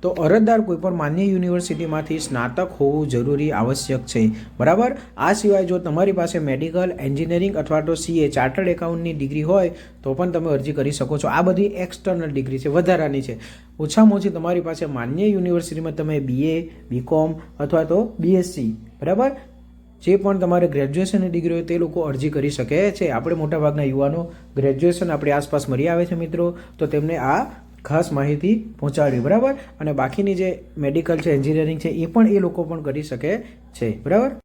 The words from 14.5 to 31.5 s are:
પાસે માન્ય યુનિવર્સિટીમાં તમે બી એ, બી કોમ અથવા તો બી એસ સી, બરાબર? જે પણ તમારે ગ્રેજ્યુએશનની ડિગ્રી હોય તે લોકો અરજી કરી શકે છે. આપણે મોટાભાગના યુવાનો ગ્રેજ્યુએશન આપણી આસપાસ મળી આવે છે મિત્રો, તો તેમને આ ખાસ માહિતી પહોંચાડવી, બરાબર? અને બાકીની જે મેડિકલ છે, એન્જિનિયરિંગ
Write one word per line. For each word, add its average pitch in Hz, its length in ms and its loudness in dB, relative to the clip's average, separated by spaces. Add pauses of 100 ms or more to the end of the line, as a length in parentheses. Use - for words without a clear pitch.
પાસે 160 140 -6 (120)
માન્ય 139 380 0
યુનિવર્સિટીમાં 165 680 -2
તમે 151 300 0
બી 139 240 0
એ, - 20 0 (320)
બી 123 240 -4
કોમ 160 240 2 (220)
અથવા 156 340 2
તો 196 80 4 (180)
બી 180 240 4
એસ 175 120 -8
સી, 117 160 -2 (320)
બરાબર? 208 280 2 (720)
જે 180 120 4
પણ 196 240 2
તમારે 175 340 4
ગ્રેજ્યુએશનની 175 580 0
ડિગ્રી 165 240 0
હોય 165 140 -4
તે 175 80 0
લોકો 165 320 -2
અરજી 139 260 -2
કરી 143 220 0
શકે 127 200 0 (200)
છે. 175 140 0
આપણે 160 300 -2
મોટાભાગના 151 480 0
યુવાનો 139 320 0 (380)
ગ્રેજ્યુએશન 165 520 2
આપણી 147 260 0
આસપાસ 143 320 -2
મળી 139 220 0
આવે 170 140 2
છે 175 160 -4
મિત્રો, 170 260 -2 (320)
તો 156 80 -2
તેમને 151 280 -2 (180)
આ 170 40 2 (460)
ખાસ 156 340 0
માહિતી 147 380 2 (240)
પહોંચાડવી, 139 480 0
બરાબર? 240 280 2 (240)
અને 151 220 -4
બાકીની 185 400 0
જે 185 160 -2 (200)
મેડિકલ 156 480 0
છે, 170 140 2
એન્જિનિયરિંગ 156 460 0